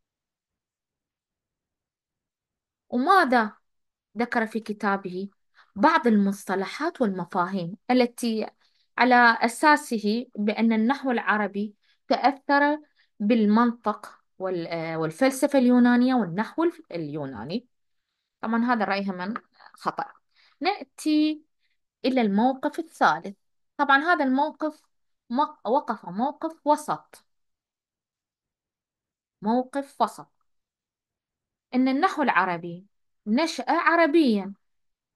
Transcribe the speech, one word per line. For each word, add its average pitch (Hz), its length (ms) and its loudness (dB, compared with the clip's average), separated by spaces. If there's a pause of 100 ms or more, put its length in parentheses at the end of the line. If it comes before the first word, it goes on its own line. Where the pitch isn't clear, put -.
(3000)
وماذا 254 640 2 (640)
ذكر 233 300 -2
في 226 120 -6
كتابه؟ 196 680 -6 (460)
بعض 311 320 4
المصطلحات 202 960 0
والمفاهيم 185 760 -4 (140)
التي 240 560 0 (500)
على 240 440 6
أساسه 240 840 0 (100)
بأن 214 380 0
النحو 262 380 0
العربي 208 640 -2 (340)
تأثر 285 720 2 (400)
بالمنطق 214 1000 0 (200)
وال-، 185 280 -6
آه، 165 300 -6
والفلسفة 269 600 0
اليونانية 247 560 4
والنحو 214 480 -4
الف-، 339 180 -2 (100)
اليوناني. 147 760 -8 (760)
طبعا 226 240 -2
هذا 240 180 0
الرأي 196 260 -4
هم 180 240 -6 (400)
خطأ. - 320 -8 (540)
نأتي 302 840 -2 (640)
إلى 262 160 0
الموقف 247 580 0
الثالث. 190 580 -2 (400)
طبعا 277 200 2
هذا 311 280 0
الموقف 294 560 -4 (480)
مق-، 294 380 -4
وقف 240 380 -4
موقف 262 460 -6 (140)
وسط. 294 600 -4 (2250)
موقف 254 600 -4
وسط. 208 300 -6 (1400)
إن 254 120 2
النحو 302 340 0
العربي 175 640 -2 (420)
نشأ 269 440 -2
عربيا 294 840 2 (640)